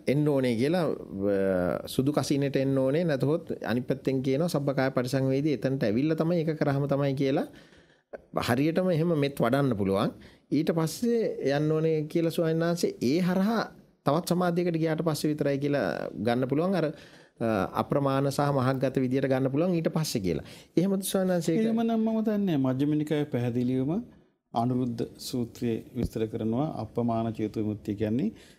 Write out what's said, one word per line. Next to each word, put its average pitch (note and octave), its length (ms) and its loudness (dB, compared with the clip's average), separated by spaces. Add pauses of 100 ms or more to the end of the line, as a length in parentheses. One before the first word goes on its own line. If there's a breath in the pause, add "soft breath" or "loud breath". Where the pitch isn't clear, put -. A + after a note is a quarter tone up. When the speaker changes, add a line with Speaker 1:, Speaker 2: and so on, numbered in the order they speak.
Speaker 1:
එන්න D3 240 2
ඕනේ C3 280 2
කියලා, D#3 280 2 (420)
අ, G2+ 100 2 (480)
සුදු C3+ 280 0
කසිනේට C#3 440 0
එන්න C3+ 220 2
ඕනේ. C3+ 260 2
නැතහොත් C#3+ 560 0
අනිත් A#2 260 -2
පැත්තෙන් C3+ 360 -2
කියනවා C3+ 260 0
සබ්බකාය C#3 420 0
පරිසංවේදී C3+ 680 0
එතනට C3+ 260 -2
ඇවිල්ලා C3+ 360 0
තමයි E3+ 220 0
ඒක D#3 160 -2
කරාම C#3+ 300 0
තමයි C#3 280 0
කියලා C#3 320 0 (920 loud breath)
හරියටම D#3+ 500 2
එහෙම E3+ 240 2
මෙත් C#3+ 220 0
වඩන්න B2+ 400 2
පුළුවන්. G2 340 2 (380 loud breath)
ඊට D#3 220 0
පස්සේ F3+ 500 0 (280)
යන්න D3+ 220 2
ඕනේ D#3 340 2
කියලා E3 260 0
ස්වාමීන් E3 340 0
වහන්සේ E3+ 360 0
ඒ C#3+ 200 2
හරහා F#3+ 420 2 (380)
තවත් D#3 280 0
සමාධියකට F3 500 0
ගියාට D#3+ 260 0
පස්සේ D#3 260 0
විතරයි C#3+ 280 0
කියලා C#3 280 0 (280)
ගන්න A#2 340 0
පුළුවන්. E3 260 0
අර, D#3 120 2 (500 loud breath)
අ, A#2 120 -2 (260)
අප්‍රමාණ C#3 560 0
සහ C#3+ 200 0
මහග්ගත C3 460 0
විදියට C3+ 320 0
ගන්න C3 220 2
පුළුවන් E3+ 240 0
ඊට E3 160 0
පස්සේ D3 320 -2
කියලා. D#2+ 220 -2 (280 loud breath)
එහෙමද F#3+ 300 0
ස්වාමීන් F#3+ 300 0
වහන්සේ E3+ 220 0
ඒක? A3 100 2
Speaker 2:
එහෙම A3+ 160 0
නම් A3+ 220 0
මම A3 180 0
දන්නේ G#3 240 0
නැහැ. D#3 180 2
මජ්ක්‍ධිම C#3 360 2
නිකායේ D3+ 320 -2
පැහැදිලිවම B2 640 0 (600 loud breath)
අනුරුද්ධ B2 480 0 (160)
සූත්‍රයේ A#2 600 -4 (140)
විස්තර A2+ 340 -4
කරනවා A2+ 500 -2
අප්‍රමාණ A2+ 560 -2
චේතු G#2+ 260 -4
විමුක්තිය G#2+ 380 -4
කියන්නේ A2+ 340 0 (280 loud breath)